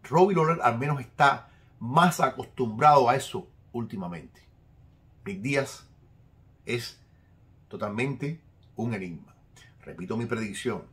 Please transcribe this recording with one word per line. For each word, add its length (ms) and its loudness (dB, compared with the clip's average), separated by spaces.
Robbie 300 4
Lawler 280 2
al 160 4
menos 220 -2
está 500 0
más 420 2
acostumbrado 880 4
a 60 4
eso 340 -8
últimamente. 760 -10
Nick 160 -10
Díaz 440 -4
es 340 -6
totalmente 720 -6
un 180 -4
enigma. 400 -12
Repito 340 -10
mi 80 -4
predicción 680 -6